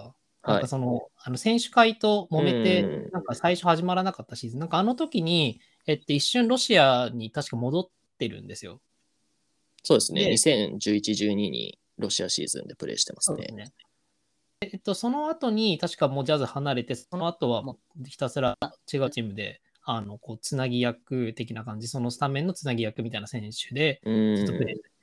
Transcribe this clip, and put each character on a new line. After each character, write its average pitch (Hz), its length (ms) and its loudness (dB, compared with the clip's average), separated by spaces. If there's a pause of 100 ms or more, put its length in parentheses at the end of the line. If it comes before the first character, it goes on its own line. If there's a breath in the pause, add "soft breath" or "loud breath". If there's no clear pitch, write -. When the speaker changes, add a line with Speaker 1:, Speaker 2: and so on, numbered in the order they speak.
(420)
Speaker 1:
は 113 100 -2
い。 - 20 6
Speaker 2:
な 101 60 4
ん - 20 2
か 123 60 -2
そ 135 100 -4
の、 123 380 -2
あ - 140 -12
の、 123 80 -4
選 233 220 2
手 - 100 -2
会 226 280 6
と 208 340 2
揉 156 120 2
め 226 200 2
て、 202 200 4
Speaker 1:
う - 40 0
ん - 20 -2
う - 20 -2
ん - 20 -4 (120)
う - 20 -12
ん。 - 40 -12
Speaker 2:
な 180 100 -4
ん - 20 -14
か - 100 -6
最 175 220 2
初 175 80 -6
始 170 200 4
ま 180 120 0
ら 185 80 2
な 190 80 0
か - 120 -16
っ - 20 -16
た - 100 -14
シ 123 120 -10
ー 113 40 -8
ズ 120 60 -8
ン。 - 20 -6
な 160 80 -4
ん - 20 -12
か 160 80 2
あ 185 60 4
の 240 120 2
時 302 260 0
に、 165 400 2 (260 soft breath)
え 156 60 4
っ 147 100 0
と、 147 100 0
一 143 60 2
瞬 240 280 2
ロ 247 100 4
シ 233 200 4
ア 127 320 6
に 113 220 -6
確 - 180 -6
か 127 60 -6
戻 127 240 0
っ 180 100 -4 (300)
て 120 80 -2
る 101 140 -10
ん 104 60 -16
で 92 80 -12
す - 100 -14
よ。 98 160 -16 (1000)
Speaker 1:
そ 156 120 8
う - 20 8
で - 40 4
す - 120 -2
ね。 202 120 2
Speaker 2:
で、 180 60 4
Speaker 1:
二 143 60 4
千 113 400 4
十 104 160 0
一 104 220 0
十 104 180 0
二 101 160 0
に 58 300 -8 (180)
ロ 101 120 -4
シ - 140 -2
ア 90 60 -4
シ - 140 -2
ー 69 40 -4
ズ - 140 -4
ン - 60 -14
で - 80 -16
プ - 120 -10
レ 60 60 -6
ー - 40 -6
し - 80 0
て - 80 -8
ま - 80 -10
す - 100 0
ね。 151 60 -4
Speaker 2:
そ - 40 -10
う - 0 -
で - 80 -12
す 110 60 -14
ね。 107 180 -16 (880)
え 196 160 -10
っ - 20 -12
と、 202 140 -4
そ 233 160 -2
の 294 200 -2
後 311 220 -2
に 214 260 2
確 - 200 -6
か 151 100 2
も 135 140 -2
う 127 40 -4
ジ 151 80 2
ャ 151 40 4
ズ 135 80 0
離 143 300 -4
れ 120 80 0
て、 123 120 -4
そ - 220 -10
の 170 100 -2
後 170 220 -2
は 113 120 0
も 131 180 -12 (200)
う 127 60 -12
ひ 139 120 -18
た 131 120 -2
す - 100 -4
ら 123 180 2 (360)
違 147 40 -2
う 135 120 2
チ 123 120 -4
ー 113 60 -4
ム 101 60 -8
で、 101 280 -10 (220)
あ 117 180 -4
の、 104 160 -12
こ - 160 -14
う、 110 40 -12
つ - 180 -6
な 131 140 0
ぎ 123 120 0
役 120 520 -2
的 117 200 -8
な 110 100 -6
感 107 160 -10
じ、 117 80 -10
そ 131 120 -6
の 120 120 -2
ス - 60 -12
タ 143 100 0
メ 139 140 -2
ン 170 60 0
の 190 60 -2
つ - 120 -10
な 127 100 0
ぎ 117 80 0
役 110 180 -4
み 117 80 -4
た 110 80 -6
い 101 40 -6
な 104 60 -14
選 107 240 -8
手 - 220 -10
で、 139 300 0
Speaker 1:
う 110 300 2
ん。 - 20 4
Speaker 2:
ず 101 80 2
っ - 20 2
と 87 80 -2
プ - 60 -2
レ 110 140 -2
ー - 20 -6
し - 60 -10
て - 60 -20
る - 40 -20 (120)